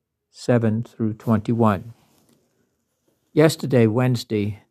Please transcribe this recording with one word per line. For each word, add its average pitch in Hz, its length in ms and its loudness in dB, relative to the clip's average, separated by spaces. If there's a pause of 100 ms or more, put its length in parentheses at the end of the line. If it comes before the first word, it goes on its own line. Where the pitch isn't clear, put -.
(320)
seven 113 500 -2
through 110 320 -6
twenty-one. 110 800 -2 (1400)
Yesterday, 147 540 2
Wednesday, 110 840 -2